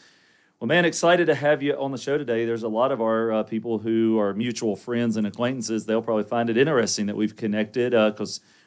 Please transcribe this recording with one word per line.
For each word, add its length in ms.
Well, 80
man, 180
excited 420
to 60
have 300
you 100
on 180
the 60
show 220
today. 260
There's 180
a 40
lot 240
of 100
our, 300
uh, 120
people 360
who 400
are 160
mutual 400
friends 420
and 80
acquaintances. 640
They'll 160
probably 220
find 260
it 60
interesting 500
that 80
we've 200
connected, 600
uh, 160
'cause 300